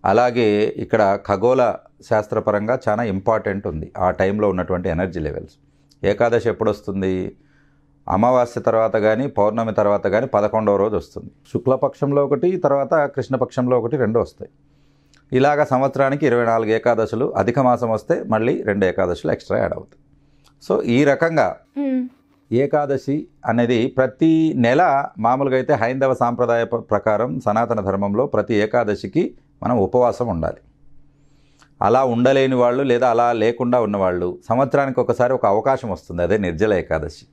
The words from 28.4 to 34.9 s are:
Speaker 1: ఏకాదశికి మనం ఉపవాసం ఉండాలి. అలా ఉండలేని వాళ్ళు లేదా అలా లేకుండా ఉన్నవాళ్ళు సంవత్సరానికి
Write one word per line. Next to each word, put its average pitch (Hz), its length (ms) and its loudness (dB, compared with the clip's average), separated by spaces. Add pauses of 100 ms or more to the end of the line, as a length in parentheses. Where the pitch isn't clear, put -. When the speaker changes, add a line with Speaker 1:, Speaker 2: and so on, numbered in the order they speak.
Speaker 1:
ఏకాదశికి 107 800 -2 (280)
మనం 120 160 0
ఉపవాసం 117 500 0
ఉండాలి. 82 280 -4 (1300)
అలా 120 220 2
ఉండలేని 131 500 2
వాళ్ళు 123 280 2
లేదా 123 260 2
అలా 120 240 2
లేకుండా 120 480 0
ఉన్నవాళ్ళు 92 580 -2 (100)
సంవత్సరానికి 135 520 0